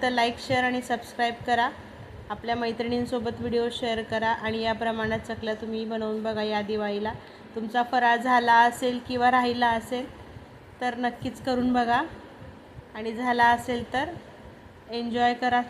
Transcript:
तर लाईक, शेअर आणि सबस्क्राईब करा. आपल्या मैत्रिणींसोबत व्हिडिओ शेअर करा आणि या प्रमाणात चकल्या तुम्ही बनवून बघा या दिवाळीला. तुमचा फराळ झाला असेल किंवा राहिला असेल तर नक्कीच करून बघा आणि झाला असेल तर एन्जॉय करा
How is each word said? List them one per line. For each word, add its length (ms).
तर 80
लाईक, 280
शेअर 260
आणि 180
सबस्क्राईब 520
करा. 220
आपल्या 260
मैत्रिणींसोबत 840
व्हिडिओ 300
शेअर 320
करा 260
आणि 340
या 120
प्रमाणात 460
चकल्या 340
तुम्ही 300
बनवून 380
बघा 200
या 200
दिवाळीला. 500
तुमचा 280
फराळ 340
झाला 440
असेल 380
किंवा 220
राहिला 400
असेल 360
तर 180
नक्कीच 460
करून 280
बघा 300
आणि 180
झाला 340
असेल 460
तर 180
एन्जॉय 440
करा 360